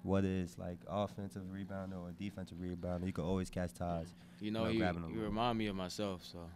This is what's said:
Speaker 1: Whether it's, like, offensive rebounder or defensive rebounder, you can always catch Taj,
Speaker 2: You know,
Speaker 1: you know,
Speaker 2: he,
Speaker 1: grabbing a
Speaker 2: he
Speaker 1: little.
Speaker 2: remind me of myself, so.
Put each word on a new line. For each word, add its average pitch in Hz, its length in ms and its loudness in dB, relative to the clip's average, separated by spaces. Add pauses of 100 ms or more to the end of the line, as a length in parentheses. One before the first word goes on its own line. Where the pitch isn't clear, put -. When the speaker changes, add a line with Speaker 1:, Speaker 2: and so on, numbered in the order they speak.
Speaker 1:
Whether 98 240 6
it's, 92 300 0
like, 90 200 -6 (120)
offensive 98 540 -2
rebounder 95 540 -6
or 87 220 -6
defensive 92 380 -6
rebounder, 90 480 -2
you 92 80 2
can 85 100 0
always 92 260 2
catch 90 240 0
Taj, 87 340 0 (340)
Speaker 2:
You 104 100 0
know, 110 100 2
Speaker 1:
you 113 40 4
know, 113 60 4
Speaker 2:
he, 110 80 4
Speaker 1:
grabbing 87 240 4
a 80 40 -4
Speaker 2:
he 82 60 -4
Speaker 1:
little. 110 160 0
Speaker 2:
remind 113 280 4
me 110 100 4
of 98 100 0
myself, 92 480 -2
so. - 140 -10 (160)